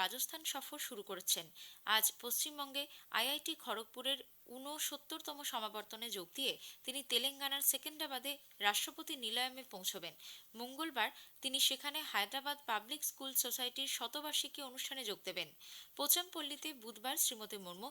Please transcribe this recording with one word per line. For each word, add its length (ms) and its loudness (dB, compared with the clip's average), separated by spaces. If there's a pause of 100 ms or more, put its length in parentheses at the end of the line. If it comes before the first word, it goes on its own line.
রাজস্থান 400 0 (120)
সফর 340 -6
শুরু 220 -6
করেছেন। 360 0 (500)
আজ 100 8 (180)
পশ্চিমবঙ্গে 600 0 (340)
আইআইটি 360 2 (100)
খড়গপুরের 560 0 (360)
ঊনসত্তরতম 800 -4 (140)
সমাবর্তনে 560 -4 (100)
যোগ 100 -4 (100)
দিয়ে 160 4 (320)
তিনি 140 -2 (120)
তেলেঙ্গানার 600 2
সেকেন্দ্রাবাদে 600 -2 (360)
রাষ্ট্রপতি 460 2 (120)
নিলয়মে 380 2 (100)
পৌঁছবেন। 400 -4 (460)
মঙ্গলবার 500 2 (340)
তিনি 140 2 (100)
সেখানে 320 2 (120)
হায়দ্রাবাদ 460 2 (120)
পাবলিক 400 0
স্কুল 220 -6 (120)
সোসাইটির 540 -2
শতবার্ষিকী 720 -2
অনুষ্ঠানে 400 -4
যোগ 180 -2
দেবেন। 220 -2 (480)
পোচামপল্লীতে 720 2 (140)
বুধবার 400 -2
শ্রীমতী 420 0
মুর্মু 260 -6